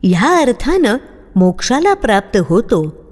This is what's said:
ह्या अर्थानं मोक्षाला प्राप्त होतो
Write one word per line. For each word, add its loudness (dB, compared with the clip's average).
ह्या 2
अर्थानं 0
मोक्षाला 0
प्राप्त -2
होतो -2